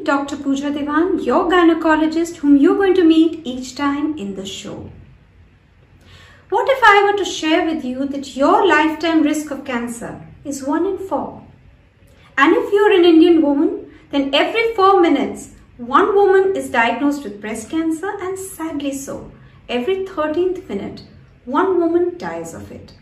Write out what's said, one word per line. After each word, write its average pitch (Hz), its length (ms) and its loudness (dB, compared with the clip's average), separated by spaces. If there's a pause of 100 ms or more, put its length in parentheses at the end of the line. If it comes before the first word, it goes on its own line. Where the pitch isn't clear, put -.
Doctor 285 320 -2
Pooja 277 340 -4
Dewan, 294 540 -2
your 320 260 0
gynecologist, 330 880 2
whom 285 220 4
you're 370 180 4
going 392 180 2
to 359 100 4
meet 320 400 4
each 254 300 -10
time 285 440 -4
in 202 160 -8
the 190 100 -10
show. - 460 -14 (1600)
What 466 180 0
if 539 160 2
I 403 180 8
were 403 140 2
to 381 80 -2
share 320 400 0
with 320 200 -4
you 254 200 -6
that 277 320 -8
your 370 300 4
lifetime 311 560 2
risk 302 280 -2
of 262 140 -10
cancer 233 560 -8 (240)
is 277 180 -8
one 320 220 -2
in 392 140 -4
four? - 440 -8 (960)
And 311 180 4
if - 160 -2
you're 415 220 4
an 359 140 6
Indian 330 340 6
woman, 285 500 0 (200)
then 277 240 -2
every 440 400 0
four 381 260 6
minutes, 247 520 0 (260)
one 302 360 0
woman 381 400 4
is 269 160 -6
diagnosed 262 540 -2
with 202 160 -14
breast 214 300 -10
cancer, 320 400 -4 (100)
and 381 180 -8
sadly 294 540 -8
so, - 400 -12 (380)
every 247 360 -2
thirteenth 320 640 -2
minute, 175 340 -8 (440)
one 349 340 0
woman 349 380 0
dies 165 340 -10
of - 180 -16
it. - 320 -20